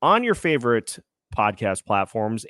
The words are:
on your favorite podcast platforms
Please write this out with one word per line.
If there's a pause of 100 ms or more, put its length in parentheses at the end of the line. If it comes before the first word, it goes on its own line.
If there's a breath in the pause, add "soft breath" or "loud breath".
on
your
favorite (340)
podcast
platforms